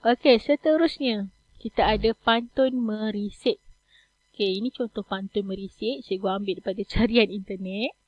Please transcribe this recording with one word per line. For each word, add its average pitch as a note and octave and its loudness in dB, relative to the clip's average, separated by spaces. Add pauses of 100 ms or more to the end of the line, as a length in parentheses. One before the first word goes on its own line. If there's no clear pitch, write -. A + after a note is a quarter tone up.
Okey, A#3+ 4
seterusnya C#4+ 0 (320)
kita - 0
ada A3 0
pantun A#3+ 0
merisik. G#3+ -2 (720)
Okey, G3 -2
ini A#3 -6
contoh A3 -6
pantun G3 -6
merisik. G3+ -6
Cikgu F#3+ -2
ambil G3 -4
daripada G3 -6
<laughs> - -14
carian A3 4
internet. G3 -6 (140)